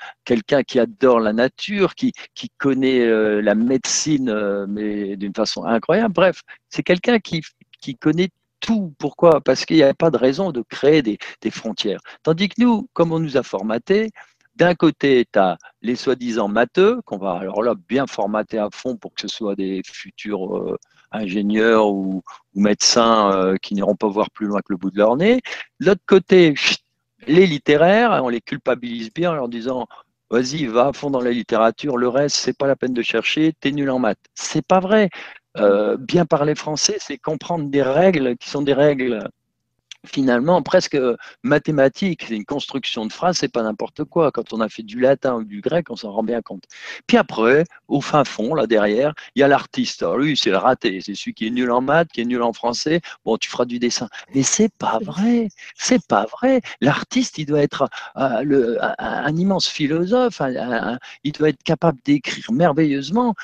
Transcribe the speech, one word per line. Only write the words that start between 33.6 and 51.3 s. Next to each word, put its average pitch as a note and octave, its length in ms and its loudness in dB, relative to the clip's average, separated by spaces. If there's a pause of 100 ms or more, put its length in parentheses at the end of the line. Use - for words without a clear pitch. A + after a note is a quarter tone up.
nul C#3+ 200 -2
en B2+ 80 0
maths. » A2 180 0 (160)
C'est - 320 -4
pas F#3+ 140 4
vrai. G3 320 2 (460)
Euh, G#2 400 2
bien D#3+ 280 0
parler D3+ 300 0
français, D#3 440 -4
c'est C#3 200 -12
comprendre D#3 500 -6
des C#3 140 2
règles C3+ 540 2
qui - 120 -16
sont C#3+ 140 -4
des C#3 100 2
règles B2+ 560 0 (760)
finalement C#3 560 2
presque E3+ 360 0 (460)
mathématiques. D3 840 0
C'est A2+ 80 -6
une G#2 100 -8
construction C3 600 -6
de A2 60 -6
phrases, F3 280 -2
c'est C3+ 120 -4
pas A#2 120 -2
n'importe A2 420 -6
quoi. E3 260 0
Quand - 220 -8
on A2+ 80 -2
a G#2+ 80 -2
fait - 140 -16
du A2+ 180 -8
latin C3 340 2
ou A2+ 80 -6
du G#2 160 -14
grec, D#3+ 300 -2
on - 80 -12
s'en G#2 160 -12
rend A2 100 -2
bien A#2 180 -4
compte. G2 220 -14 (440)
Puis A#3+ 100 4
après, D3 480 2 (240)
au C#3 100 0
fin C#3+ 240 2
fond, A#2 300 -4
là B2+ 140 0
derrière, A2 460 2 (220)
il A#2+ 40 -2
y C#3 40 6
a C#3 60 6
l'artiste. - 540 -2
Alors F2+ 140 -2
lui, C#3+ 200 0
c'est A2 140 0
le F#2+ 60 2
raté, G2 440 0
c'est G2+ 120 -10
celui A#2 200 -10